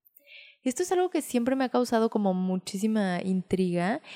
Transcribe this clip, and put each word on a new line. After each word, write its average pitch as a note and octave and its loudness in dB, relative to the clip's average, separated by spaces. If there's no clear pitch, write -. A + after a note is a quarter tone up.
Esto B3+ -2
es F#4 -2
algo F4+ 2
que D#4+ 0
siempre B3 0
me C4+ 0
ha B3 -2
causado A#3+ 2
como G3+ 2
muchísima F#3 -2
intriga F#3 -2